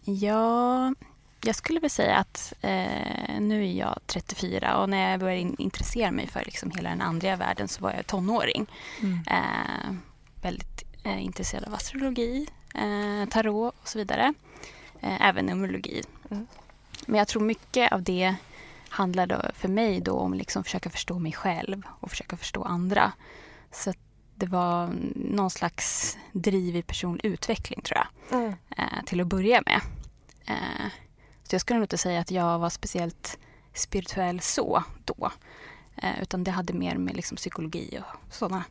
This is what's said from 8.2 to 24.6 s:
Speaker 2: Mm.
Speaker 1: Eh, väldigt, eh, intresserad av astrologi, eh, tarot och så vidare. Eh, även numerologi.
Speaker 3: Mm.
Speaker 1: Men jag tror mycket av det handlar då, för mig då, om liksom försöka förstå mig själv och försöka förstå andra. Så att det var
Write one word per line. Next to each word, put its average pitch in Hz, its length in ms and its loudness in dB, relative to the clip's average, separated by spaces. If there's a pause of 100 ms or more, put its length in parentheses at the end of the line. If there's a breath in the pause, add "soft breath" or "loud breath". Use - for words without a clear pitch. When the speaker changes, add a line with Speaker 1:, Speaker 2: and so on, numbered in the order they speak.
Speaker 2:
Mm. 185 180 0 (100)
Speaker 1:
Eh, - 640 0 (480)
väldigt, 185 400 -6 (220)
eh, 190 200 -4
intresserad 190 400 -4
av 208 100 -8
astrologi, 262 720 -2 (280)
eh, 208 540 0
tarot 220 540 2
och - 60 -8
så 220 100 -4
vidare. 233 360 2 (680 loud breath)
Eh, - 280 4
även 131 180 2
numerologi. 190 560 -2 (280)
Speaker 3:
Mm. 214 160 -6 (600)
Speaker 1:
Men 214 120 4
jag 208 100 4
tror 214 140 0
mycket 226 500 2
av 190 100 2
det 185 320 2 (540 loud breath)
handlar 180 380 4
då, - 160 0 (120)
för - 140 -2
mig 202 320 4
då, 180 120 0
om - 220 2
liksom 185 300 -2
försöka - 260 -4
förstå - 280 -4
mig 160 140 -2
själv 190 500 -2 (180)
och - 100 -10
försöka - 260 -6
förstå - 280 -6
andra. 185 480 4 (600 loud breath)
Så - 180 -4
att - 60 -6 (380)
det 196 120 -2
var 175 440 2 (240)